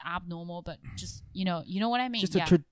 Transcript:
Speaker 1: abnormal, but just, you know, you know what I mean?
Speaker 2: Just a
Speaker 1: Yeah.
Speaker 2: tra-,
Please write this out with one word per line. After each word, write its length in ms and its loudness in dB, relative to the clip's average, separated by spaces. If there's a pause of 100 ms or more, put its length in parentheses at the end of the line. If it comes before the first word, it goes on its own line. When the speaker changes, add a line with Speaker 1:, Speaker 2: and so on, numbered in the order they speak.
Speaker 1:
abnormal, 560 -8
but 180 -12 (160)
just, 280 -12 (100)
you 120 -2
know, 200 2
you 140 -4
know 100 2
what 120 2
I 80 0
mean? 120 -2
Speaker 2:
Just 140 2
a 40 6
Speaker 1:
Yeah. 60 4
Speaker 2:
tra-, 260 8